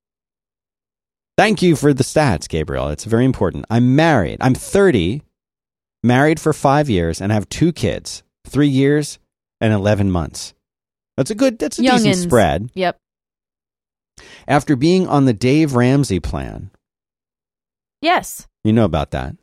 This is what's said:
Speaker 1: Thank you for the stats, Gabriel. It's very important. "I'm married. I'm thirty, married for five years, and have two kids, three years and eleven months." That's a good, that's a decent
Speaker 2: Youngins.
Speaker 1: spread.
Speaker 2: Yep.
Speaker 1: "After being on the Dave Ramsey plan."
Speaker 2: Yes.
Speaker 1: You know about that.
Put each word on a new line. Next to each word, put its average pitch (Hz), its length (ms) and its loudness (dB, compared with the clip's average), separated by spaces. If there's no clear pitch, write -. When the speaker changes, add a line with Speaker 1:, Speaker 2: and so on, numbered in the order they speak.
Speaker 1:
Thank 196 240 2
you 170 140 4
for 143 180 2
the 123 80 0
stats, 135 460 -2
Gabriel. 71 400 -4
It's 76 160 -8
very 113 200 0
important. 87 460 -2
"I'm 123 240 2
married. 135 460 0
I'm 131 160 0
thirty, 143 680 0
married 139 380 2
for 156 120 0
five 147 380 0
years, 85 300 -2
and 95 100 -2
have 107 180 -2
two 165 240 -2
kids, - 520 -6
three 147 220 0
years 143 540 0
and 110 120 2
eleven 101 380 2
months." - 420 -4
That's 135 140 -2
a 214 60 -8
good, 247 240 0
that's - 180 -6
a 233 40 -2
decent 233 340 2
Speaker 2:
Youngins. 180 80 -2
Speaker 1:
spread. 104 500 2
Speaker 2:
Yep. 185 240 -4
Speaker 1:
"After 147 260 0
being 170 320 2
on 139 200 2
the 127 60 4
Dave 139 440 2
Ramsey 123 420 2
plan." 67 540 -10
Speaker 2:
Yes. - 460 -2
Speaker 1:
You 107 80 2
know 113 120 4
about 78 280 -2
that. 67 300 -8